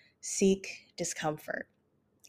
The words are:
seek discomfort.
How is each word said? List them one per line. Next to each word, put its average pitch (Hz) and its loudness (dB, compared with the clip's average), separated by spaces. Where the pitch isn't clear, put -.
seek - 2
discomfort. - -4